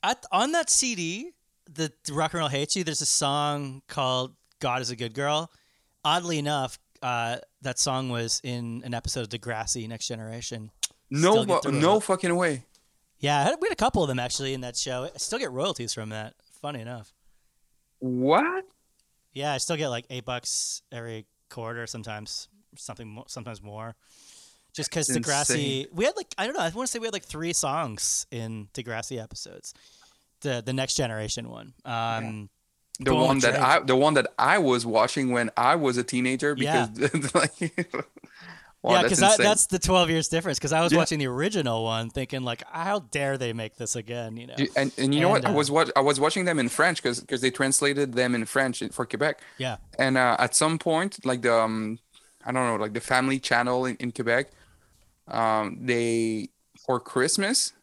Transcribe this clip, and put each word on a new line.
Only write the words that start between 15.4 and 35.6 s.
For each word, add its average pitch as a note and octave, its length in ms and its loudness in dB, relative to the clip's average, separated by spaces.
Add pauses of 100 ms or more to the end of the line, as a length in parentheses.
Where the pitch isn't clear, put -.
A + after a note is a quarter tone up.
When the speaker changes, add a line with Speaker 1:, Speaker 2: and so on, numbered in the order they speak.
Speaker 1:
royalties B2+ 420 -4
from A2 160 -8
that, G#2+ 260 -10 (260)
funny D3 200 -8
enough. A2+ 320 -14 (840)
Speaker 2:
What? E3 680 2 (680)
Speaker 1:
Yeah, C#3+ 200 -4
I C3+ 40 -2
still D#3+ 200 -2
get, D3 120 -2
like, A#2+ 200 -6
eight B2 160 -8
bucks - 560 -6 (100)
every A#2 340 -10 (240)
quarter, A#2 380 -8
sometimes G#2+ 600 -10 (280)
something B2 320 -14
mo-, G#2+ 200 -16
sometimes A2+ 340 -12
more. G#2+ 340 -12 (800)
Just - 180 -8
'cause D#3+ 160 -2
Speaker 2:
That's B2 200 -2
Speaker 1:
Degrassi, C#3+ 560 0
Speaker 2:
insane. D3+ 80 -12
Speaker 1:
we F3+ 140 -2
had, D4+ 100 0
like, - 220 -10
I G3 80 -2
don't B3+ 100 -6
know, G4 60 -4
I E3 80 0
wanna A#3 180 -6
say A#3+ 120 -6
we A3+ 80 -6
had, A3 60 -6
like, G3+ 120 -8
three E3 280 -6
songs C#3 760 -2
in A2+ 420 -8
Degrassi A#2 480 -8
episodes. - 520 -14 (680)
The, B2+ 220 -2
the B2+ 100 -4
Next C3 220 -2
Generation A2+ 540 -4
one. A2+ 240 -16 (100)
Um, A2+ 400 -4
Speaker 2:
Yeah. A2+ 80 -6 (680)
The C3 120 2
Speaker 1:
Going D3+ 140 6
Speaker 2:
one C3+ 120 6
Speaker 1:
with B2+ 60 2
Speaker 2:
that A#2 100 6
Speaker 1:
Drake. - 100 4
Speaker 2:
I, C#3 160 8
the C3 160 4
one D3 200 6
that C3 240 4
I D3+ 180 6
was B2+ 280 4
watching B2 460 2
when A#2+ 240 0
I B2 200 4